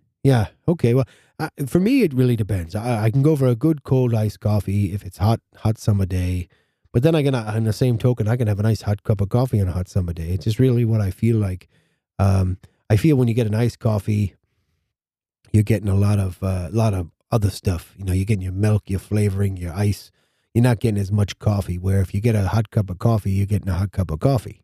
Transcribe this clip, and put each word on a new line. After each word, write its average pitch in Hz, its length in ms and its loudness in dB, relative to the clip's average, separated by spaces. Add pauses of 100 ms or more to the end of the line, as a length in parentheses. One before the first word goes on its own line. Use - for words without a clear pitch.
(220)
Yeah, 123 240 2 (200)
okay. 131 280 2
Well, 131 100 2 (340)
uh, 156 120 -10 (160)
for 170 120 0
me, 240 260 2
it 147 100 0
really 123 220 2
depends. 95 380 -4
I, 110 300 -2
I 113 60 4
can 131 120 4
go 156 140 4
for 131 120 2
a 123 60 4
good 151 280 0
cold 127 320 0
iced 107 260 -2
coffee 101 540 0
if 101 100 -8
it's - 140 -16
hot, 110 220 2 (160)
hot 110 200 -2
summer 101 300 0
day. 90 420 -4 (440)
But 120 100 0
then 160 140 4
I 147 80 2
can, 139 100 0
uh, 110 220 -4
on 113 80 0
the 110 80 0
same 123 260 0
token, 120 300 0
I 120 80 0
can 123 100 0
have 104 140 0
a - 20 -2
nice 110 200 0
hot 104 200 -4
cup 107 180 -2
of 98 80 -2
coffee 120 320 0
on 98 60 2
a 90 60 -2
hot 90 160 -4
summer 87 240 -2
day. 82 160 -8
It's 95 160 -4
just 110 160 0
really 120 240 2
what 110 160 0
I 95 100 -2
feel 113 260 0
like. 95 320 -4 (520)
Um, 95 380 2 (300)
I 107 80 4
feel 151 200 4
when 127 100 2
you 113 80 2
get 113 140 0
an 104 80 -2
iced 117 240 -2
coffee, 104 560 -2 (1160)
you're 107 120 4
getting 104 240 -2
a 95 80 0
lot 101 240 2
of, 92 200 -6
uh, 92 300 -4
lot 110 240 0
of 90 160 -6 (220)
other 101 180 0
stuff. - 480 -6
You 95 60 -12
know, 92 80 -2
you're 95 120 0
getting 98 180 -2
your 92 100 -8
milk, 104 340 0
your 95 140 -4
flavoring, 101 560 -2
your 87 160 -10
ice. 101 400 -4 (420)
You're 117 80 2
not 123 160 2
getting 104 220 -2
as 92 100 -4
much 104 300 0
coffee, 98 380 -2
where 95 220 0
if 92 140 -2
you 98 60 -2
get 113 160 2
a 98 100 0
hot 110 240 -2
cup 104 200 -2
of 87 100 -10
coffee, 110 320 0
you're 98 140 0
getting 101 220 -2
a 92 60 -2
hot 95 160 -2
cup 82 220 -4
of 78 80 -6
coffee. - 440 -2